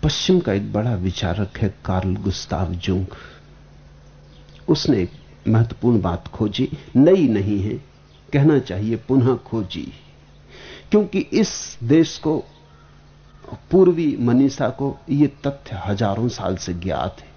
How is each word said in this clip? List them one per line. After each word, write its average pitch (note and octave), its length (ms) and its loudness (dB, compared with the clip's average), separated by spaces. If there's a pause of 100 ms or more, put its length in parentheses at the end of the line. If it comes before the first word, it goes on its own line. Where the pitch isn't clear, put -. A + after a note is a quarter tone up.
पश्चिम F3 380 2
का A#2 120 -2
एक G2+ 200 -2
बड़ा A2 220 0
विचारक F#2 640 -4
है G2+ 160 0 (100)
कार्ल F#2+ 320 -2
गुस्ताव F#2 580 -4
जुंग। F#2 320 -2 (1600)
उसने C#3+ 300 2
एक F2+ 140 -2 (360)
महत्वपूर्ण A2+ 520 2
बात F2 280 -4
खोजी, A2+ 400 -4 (280)
नई D#3+ 320 6
नहीं G2+ 340 0
है, G#2+ 120 -4 (580)
कहना C#3+ 260 4
चाहिए G#2 380 -4
पुनः B2+ 400 2
खोजी, G2+ 560 -8 (1000)
क्योंकि G3 280 2
इस - 640 -2
देश D#3 360 2
को, D#3 260 -2 (1300)
पूर्वी E3+ 500 4
मनीषा B2+ 480 2
को C3 300 -4 (120)
ये C#3+ 160 4
तथ्य C#3 600 -6
हजारों G#2 420 0
साल F#2+ 280 -4
से F2+ 180 -8
ज्ञात F2 460 -4
है। - 160 -20